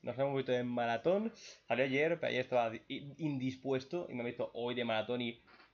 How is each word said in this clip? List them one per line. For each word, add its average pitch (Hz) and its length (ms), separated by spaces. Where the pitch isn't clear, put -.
Nos 123 180
hemos 139 160
visto 131 160
en 123 160
maratón. 123 640
Salió 123 200
ayer, 151 340
pero 123 100
ayer 123 120
estaba 120 280
di-, 113 200
in-, 139 280
indispuesto 135 920
y - 40
me 120 100
he - 20
visto 120 280
hoy 120 220
de 120 80
maratón 117 380
y 117 200